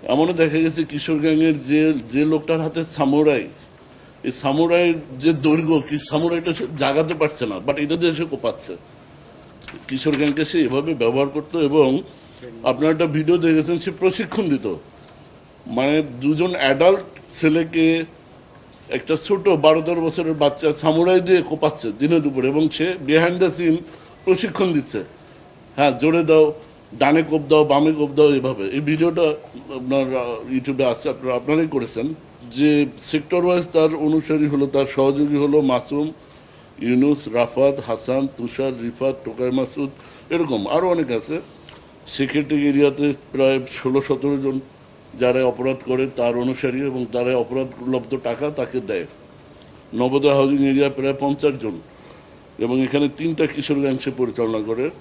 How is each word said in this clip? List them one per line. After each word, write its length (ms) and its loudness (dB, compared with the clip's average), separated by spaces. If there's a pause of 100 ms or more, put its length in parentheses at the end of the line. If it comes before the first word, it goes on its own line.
এমনও 300 0
দেখা 260 2
গেছে 260 0
কিশোর 360 -4
গ্যাংয়ের 420 2
যে, 300 2
যে 320 0
লোকটার 360 0
হাতে 240 -4
সামুরাই, 640 2 (720)
এই 100 -4
সামুরাইয়ের 640 2 (240)
যে 140 2
দৈর্ঘ্য, 480 2
কি 180 -6
সামুরাইটা 540 -2
সে 140 -4 (100)
জাগাতে 380 0
পারছে 320 -2
না, 200 -6
but 120 -2
এটা 180 -2
দিয়ে 180 0
সে 100 -4
কোপাচ্ছে। 520 -6 (1120)
কিশোর 280 -2
গ্যাংকে 280 0
সে 160 -2
এভাবে 340 0
ব্যবহার 340 0
করতো 320 -4
এবং 420 4 (640)
আপনারা 280 2
একটা 140 2
ভিডিও 320 2
দেখেছেন, 400 2
সে 120 -4
প্রশিক্ষণ 580 -2
দিত। 260 -2 (920)
মানে 360 0 (180)
দুজন 340 0
অ্যাডাল্ট 460 4 (320)
ছেলেকে 720 2 (840)
একটা 280 -4
ছোট 320 -2
বারো 340 6
তেরো 180 -2
বছরের 340 -2
বাচ্চা 380 2
সামুরাই 480 2
দিয়ে 220 4
কোপাচ্ছে 560 -2
দিনে 220 2
দুপুরে 280 0
এবং 200 0
সে 280 -2 (100)
behind 380 2
the 120 2
scene 200 2 (480)
প্রশিক্ষণ 480 0
দিচ্ছে। 320 -4 (720)
"হ্যাঁ, 220 2
জোরে 240 2
দাও, 300 6 (460)
ডানে 240 4
কোপ 260 -2
দাও, 160 6
বামে 280 4
কোপ 180 -2
দাও", 220 6
এভাবে। 360 -2
এই 120 -2
ভিডিওটা 420 0 (520)
আপনার, 420 0
আহ, 380 -6
YouTube-এ 300 -2
আছে, 240 0
আপনারা, 280 -4
আপনারাই 300 0
করেছেন। 480 -4 (360)
যে 360 2 (140)
সেক্টর 440 -2
ওয়াইজ 280 2
তার 220 4
অনুসারী 520 0
হলো, 200 0
তার 200 0
সহযোগী 500 2
হলো 240 4
মাসুম, 520 -2 (720)
ইউনুস, 460 2
রাফাত, 580 0
হাসান, 500 -4
তুষার, 360 -4 (100)
রিফাত, 420 -4
টোকাই 260 -4
মাসুদ, 400 -4 (420)
এরকম 340 -2
আরও 240 0
অনেক 200 0
আছে। 300 -6 (680)
সেক্ষেত্রে 600 -2
এরিয়াতে 440 2 (200)
প্রায় 280 2 (220)
ষোলো 200 0
সতেরো 340 -2
জন 240 -2 (600)
যারা 240 2
অপরাধ 320 0 (100)
করে 200 0 (100)
তার 200 0
অনুসারী 440 -2
এবং 320 -4
তারা 240 0
অপরাধ 300 -2 (220)
লব্ধ 340 -4
টাকা 280 -4
তাকে 300 -6
দেয়। 260 -6 (880)
নবোদয় 400 2
হাউজিং 320 4
এরিয়া 240 2
প্রায় 300 -2
পঞ্চাশ 420 0
জন 180 -6 (800)
এবং 240 0
এখানে 340 0
তিনটা 300 -2
কিশোর 340 -2
গ্যাং 180 0
সে 180 -6
পরিচালনা 500 -2
করে। 240 -4 (100)